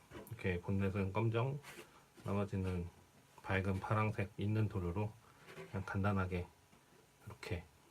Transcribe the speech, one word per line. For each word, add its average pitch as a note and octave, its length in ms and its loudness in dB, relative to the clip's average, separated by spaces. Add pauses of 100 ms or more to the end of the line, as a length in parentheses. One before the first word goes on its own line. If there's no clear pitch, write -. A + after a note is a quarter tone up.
(300)
이렇게 F#2 320 -2
본넷은 G2 500 2
검정, A#2 480 2 (640)
나머지는 F#2+ 680 0 (540)
밝은 F#2+ 340 2
파랑색 G#2+ 580 2
있는 G#2+ 320 4
도료로 F#2 440 0 (580)
그냥 G2 160 -2
간단하게 F#2+ 580 2 (840)
이렇게 - 360 -6 (280)